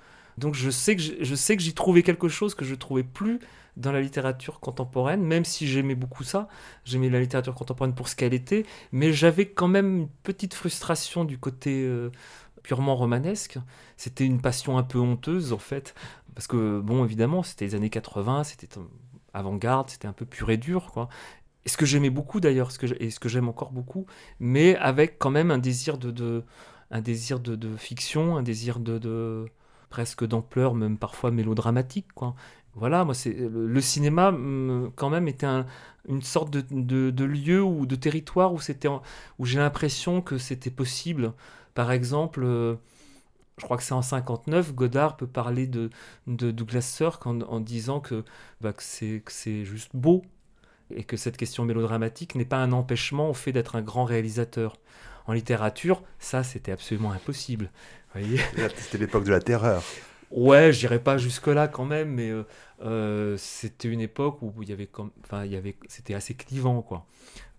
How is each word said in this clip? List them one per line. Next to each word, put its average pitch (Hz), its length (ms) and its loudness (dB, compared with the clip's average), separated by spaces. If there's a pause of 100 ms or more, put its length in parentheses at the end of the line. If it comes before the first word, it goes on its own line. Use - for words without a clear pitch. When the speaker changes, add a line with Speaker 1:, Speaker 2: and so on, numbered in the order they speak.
(400)
Speaker 1:
donc 147 160 -2
je 131 160 0
sais 202 240 2
que 175 60 0
j-, 156 200 -4
je 143 140 0
sais 208 200 4
que 190 60 0
j'y 165 140 -2
trouvais 175 260 6
quelque 175 260 2
chose 196 280 -2
que 143 100 -6
je 131 80 -4
trouvais 131 300 -2
plus 208 360 -4 (360)
dans 131 160 -2
la 139 100 2
littérature 135 580 -4
contemporaine, 131 600 -2
même 165 240 4
si - 220 -4
j'aimais 135 260 2
beaucoup 127 300 -4
ça. 202 240 -2 (380)
J'aimais 127 240 2
la 123 100 4
littérature 127 340 0
contemporaine 127 400 -2
pour 127 140 -6
ce - 80 -6
qu'elle 123 180 2
était, 196 320 0 (260)
mais 147 220 4
j'avais 165 360 6
quand - 180 2
même 190 300 6
une 160 100 0
petite - 480 -8
frustration - 680 -2
du 143 140 -4
côté, 135 480 -2
euh, 120 240 -2 (540)
purement 135 320 2
romanesque. 120 640 0 (360)
C'était - 300 -2
une 127 160 2
passion 127 380 0
un 127 40 2
peu 127 140 -4
honteuse, 123 560 0
en 101 60 -2
fait, - 340 -8 (400)
parce - 140 -12
que, 110 320 2
bon, 113 260 2
évidemment, 117 380 2
c'était - 220 -8
les 104 100 -4
années 107 160 0
quatre-vingts, 117 520 -2
c'était, - 360 -12
euh, 90 40 -12 (500)
avant-garde, 104 580 -2
c'était - 160 -12
un 101 60 -8
peu - 120 -10
pur - 240 -6
et 113 80 4
dur, 170 340 -4
quoi. 117 180 -6 (560)
Et - 40 -2
ce - 60 0
que 156 100 4
j'aimais 143 240 4
beaucoup, 143 300 -2
d'ailleurs, 131 320 4
ce - 80 -12
que 131 80 -2
j-, 120 100 -2
et 113 120 -4
ce 107 100 -10
que - 80 -6
j'aime 120 220 0
encore 131 240 -8
beaucoup, 127 320 -8 (340)
mais 143 380 6
avec 135 420 4
quand 135 120 4
même 160 200 4
un 139 60 4
désir 127 400 0
de, 127 140 -6
de, 117 340 -2 (460)
un 113 100 -2
désir 117 400 -2
de, 117 160 -4
de 110 180 -6
fiction, 151 640 -2
un 139 40 0
désir 117 380 -2
de, 113 180 -2
de, 113 500 -4 (420)
presque 117 360 -4
d'ampleur, 120 500 0
même 107 220 0
parfois - 320 -4
mélodramatique, 117 840 0
quoi. 123 200 -6 (380)
Voilà, 139 300 2
moi, 147 100 0
c'est, 123 200 -2
le, 113 340 -2
le 123 140 2
cinéma, 151 480 4
hum, 131 640 0
quand 139 140 0
même, 165 180 2
était 135 180 -2
un, 131 200 2 (420)
une 135 140 -2
sorte 156 300 -2
de, 143 200 0
de, 131 380 2
de 131 160 0
lieu 147 360 4
ou 170 240 2
de 131 120 -2
territoire 160 560 2
où 160 80 -4
c'était 143 260 -4
en, 143 140 0 (360)
où 127 80 -2
j'ai 127 140 2
l'impression 147 640 0
que 147 160 -4
c'était 127 340 -6
possible. 127 640 -2 (400)
Par 120 180 0
exemple, 131 540 0
euh, 117 300 2 (840)
je - 80 -14
crois 123 100 0
que 120 80 -4
c'est - 100 -4
en 127 80 2
cinquante-neuf, 135 720 0
Godard 131 440 2
peut 127 100 -6
parler 123 400 -2
de, 117 220 -2 (380)
de 120 240 0
Douglas 117 300 -2
Sirk - 460 -2
en, 120 140 -2
en 113 180 -4
disant 117 400 -4
que, 117 240 -6 (380)
bah, 110 100 -2
que - 120 -14
c'est, 110 420 -6
que - 80 -16
c'est 107 320 -6
juste 104 280 -12
beau 165 300 6 (640)
et - 140 -8
que - 140 -6
cette 117 180 -6
question 117 300 -4
mélodramatique 113 720 -2
n'est 123 100 0
pas 131 180 0
un 127 80 2
empêchement 127 580 0
au 147 40 0
fait 131 180 -4
d'être 120 240 -2
un 117 60 0
grand 110 240 -2
réalisateur. 113 720 -2 (480)
En 110 80 -2
littérature, 113 680 0 (160)
ça, - 260 -4
c'était - 280 -8
absolument 104 400 -2
impossible. 107 600 -6 (420)
Vous 98 80 -8
voyez ? 110 180 0 (380)
Speaker 2:
C'était - 200 -6
l'époque 101 280 0
de 101 60 4
la 92 100 6
terreur. 107 420 2 (480)
Speaker 1:
Ouais, 139 400 10
je 123 80 2
dirais 120 240 2
pas 139 140 4
jusque-là 143 500 2
quand 147 160 -8
même, 151 280 -2
mais, 120 180 -2
euh, 110 140 -4 (380)
euh, 107 560 -2
c'était - 520 -8
une 113 100 -2
époque 139 420 -4
où 110 200 -8
il 101 80 -10
y - 20 -10
avait 101 160 -8
comme, - 240 -12 (120)
enfin, 101 200 -8
il 98 80 -6
y 98 60 -4
avait, 98 180 -8 (140)
c'était - 240 -10
assez 101 220 -8
clivant, 127 460 -2
quoi. 87 240 -12 (540)